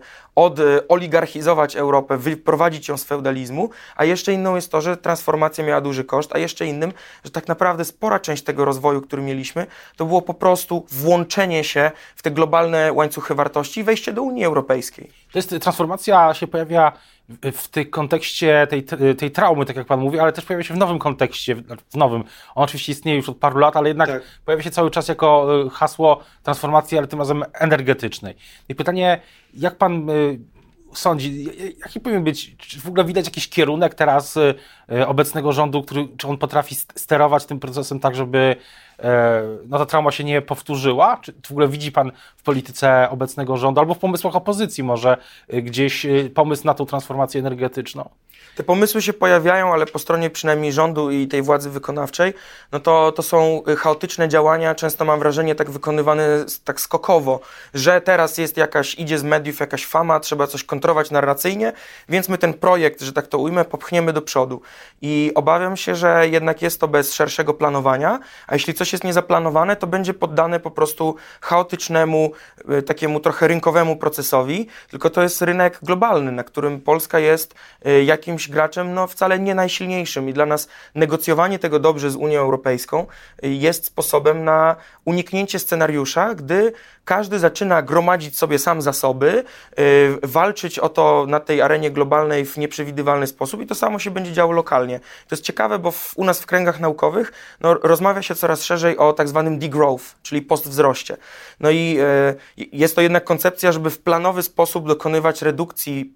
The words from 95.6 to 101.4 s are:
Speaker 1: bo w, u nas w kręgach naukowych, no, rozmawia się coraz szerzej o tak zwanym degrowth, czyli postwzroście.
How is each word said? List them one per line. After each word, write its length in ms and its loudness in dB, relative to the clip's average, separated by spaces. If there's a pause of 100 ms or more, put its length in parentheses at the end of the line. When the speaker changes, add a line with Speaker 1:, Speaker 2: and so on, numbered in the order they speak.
Speaker 1:
bo 120 -2
w, 260 -10
u 80 -2
nas 160 0
w 60 -16
kręgach 340 0
naukowych, 520 0 (280)
no, 140 4
rozmawia 480 2
się 120 -6
coraz 280 0
szerzej 360 0
o 140 6
tak 160 0
zwanym 300 0
degrowth, 460 0 (180)
czyli 200 -4
postwzroście. 720 0 (440)